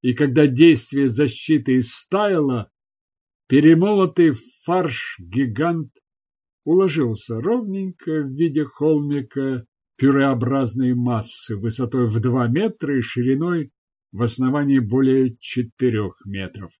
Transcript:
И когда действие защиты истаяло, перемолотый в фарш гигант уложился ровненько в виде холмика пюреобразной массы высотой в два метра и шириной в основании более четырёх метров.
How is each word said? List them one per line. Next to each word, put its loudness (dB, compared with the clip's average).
И -2
когда 2
действие 4
защиты 0
истаяло, -2
перемолотый 4
в -8
фарш -4
гигант -4
уложился 0
ровненько -4
в -6
виде -2
холмика -2
пюреобразной 0
массы -4
высотой -2
в 0
два 0
метра -2
и 0
шириной -2
в -4
основании 0
более 2
четырёх -4
метров. -10